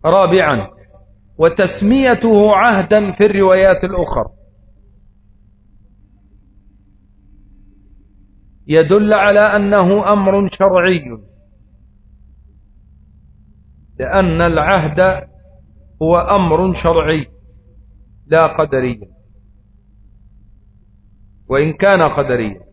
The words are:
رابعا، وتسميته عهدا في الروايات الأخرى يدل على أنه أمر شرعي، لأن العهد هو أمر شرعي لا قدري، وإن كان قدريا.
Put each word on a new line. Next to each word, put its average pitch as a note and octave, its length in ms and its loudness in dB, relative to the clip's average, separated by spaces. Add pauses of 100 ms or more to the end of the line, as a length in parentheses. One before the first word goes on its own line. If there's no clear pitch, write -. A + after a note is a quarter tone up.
رابعا، E3 640 0 (680)
وتسميته G#3 1160 2
عهدا G3+ 560 0
في G#3 140 0
الروايات F#3+ 580 2
الأخرى F3+ 480 -6 (4000)
يدل F#3+ 480 2
على G3+ 260 2
أنه G3+ 720 0
أمر G3 360 0
شرعي، F3 680 -2 (2750)
لأن E3+ 420 -2
العهد E3 600 0 (1040)
هو E3+ 140 0
أمر F3 560 0
شرعي D#3+ 540 -2 (1000)
لا D#3 200 2
قدري، C3 540 -4 (2500)
وإن D3 240 -2
كان F#3+ 300 2
قدريا. B2+ 580 -4 (120)